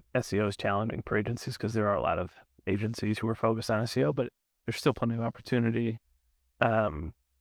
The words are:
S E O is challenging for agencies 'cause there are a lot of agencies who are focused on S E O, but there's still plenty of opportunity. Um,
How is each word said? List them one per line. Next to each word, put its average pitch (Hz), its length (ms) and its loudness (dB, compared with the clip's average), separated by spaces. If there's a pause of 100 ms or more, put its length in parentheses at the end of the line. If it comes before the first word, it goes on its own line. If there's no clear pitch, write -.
(140)
S 123 200 -2
E 101 80 4
O 107 60 2
is 101 100 -2
challenging 104 480 0
for 107 100 -2
agencies 117 400 -2
'cause 110 180 -4
there 107 140 2
are 101 80 2
a 69 60 0
lot 85 180 2
of 90 140 -4 (340)
agencies 107 520 0
who 110 100 0
are 110 60 0
focused 113 360 0
on 110 120 2
S - 120 -4
E 127 80 2
O, 147 80 2
but 123 220 -2 (320)
there's 120 100 -2
still - 180 2
plenty 117 200 -2
of 117 80 -4
opportunity. 117 800 0 (600)
Um, 110 540 2 (280)